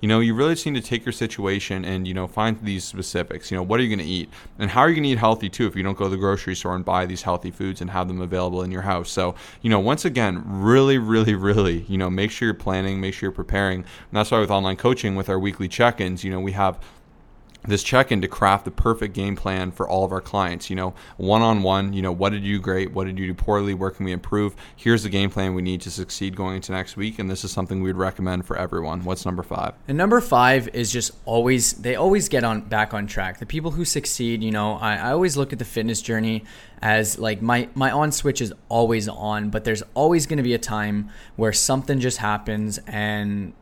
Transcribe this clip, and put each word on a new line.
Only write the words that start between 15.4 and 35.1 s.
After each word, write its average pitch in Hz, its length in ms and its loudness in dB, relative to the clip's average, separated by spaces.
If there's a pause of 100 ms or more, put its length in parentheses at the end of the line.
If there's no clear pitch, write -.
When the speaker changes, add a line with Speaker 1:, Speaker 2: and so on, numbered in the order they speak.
Speaker 1:
weekly 95 280 -2
check-ins, 98 560 2
you 95 80 -4
know, 92 80 -4
we 95 140 -4
have 95 260 0 (840)
this 104 160 0
check-in 127 400 4
to 95 60 -2
craft 98 380 2
the - 60 -6
perfect 110 420 0
game 98 240 -4
plan 92 340 -4
for 92 160 -4
all 95 160 0
of 92 80 -2
our 95 80 -2
clients, 90 500 -4
you 95 60 -4
know, 92 180 -4 (220)
one-on-one, 98 800 4
you 95 80 -2
know, 92 100 0
what 95 220 2
did 104 100 -4
you 101 140 0
do 95 40 -2
great? 95 300 0
What 95 160 -2
did 95 100 -6
you 95 80 -2
do 92 80 -4
poorly? 101 400 0
Where 95 160 -2
can 95 160 -8
we 92 60 -2
improve? 101 420 -2 (220)
Here's 117 280 2
the 104 60 -4
game 98 200 2
plan 95 240 -2
we 92 80 -2
need 92 200 -2
to - 80 -10
succeed 92 460 -8
going 95 220 -4
into 95 160 -8
next 92 240 -6
week. 107 220 -6
And 95 120 -4
this 95 140 -6
is 92 60 -6
something 95 300 -2
we'd 92 140 0
recommend 92 500 -2
for 85 120 -4
everyone. 85 480 -4
What's 90 200 -4
number 90 180 -4
five? - 320 -6 (120)
Speaker 2:
And 139 100 -2
number 214 220 6
five 127 540 6
is 117 180 -2
just 120 200 -2 (120)
always, 120 480 2
they 123 240 -4
always 185 320 2
get 127 160 2
on, 110 180 0
back 107 320 0
on 104 140 -4
track. 95 320 -4
The 117 60 -10
people 160 260 -4
who 165 140 -2
succeed, 117 580 -2
you 110 80 0
know, 107 220 0
I, 107 240 -2
I 104 160 -2